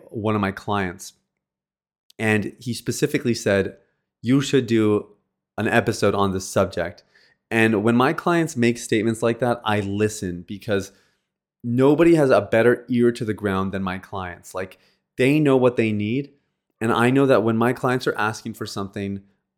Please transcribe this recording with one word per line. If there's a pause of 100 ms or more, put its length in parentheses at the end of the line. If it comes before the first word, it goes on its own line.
one
of
my
clients. (1080)
And
he
specifically
said, (440)
"You
should
do (500)
an
episode
on
this
subject." (460)
And
when
my
clients
make
statements
like
that,
I
listen,
because (720)
nobody
has
a
better
ear
to
the
ground
than
my
clients.
Like, (400)
they
know
what
they
need. (460)
And
I
know
that
when
my
clients
are
asking
for
something, (340)